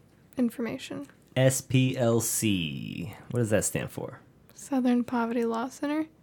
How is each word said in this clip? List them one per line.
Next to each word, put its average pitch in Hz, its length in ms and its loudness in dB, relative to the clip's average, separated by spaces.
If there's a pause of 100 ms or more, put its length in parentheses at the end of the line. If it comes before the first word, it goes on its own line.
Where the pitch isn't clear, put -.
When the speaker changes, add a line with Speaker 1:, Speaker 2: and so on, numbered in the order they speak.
(380)
Speaker 1:
information. 262 720 -4 (260)
Speaker 2:
S 131 260 4
P 131 360 2
L 117 240 4
C. 80 920 -2 (180)
What 120 80 0
does 110 100 2
that 101 140 2
stand - 260 -4
for? - 300 -10 (340)
Speaker 1:
Southern 247 480 0
Poverty 233 420 -2
Law 233 240 -2
Center. 294 380 -4 (160)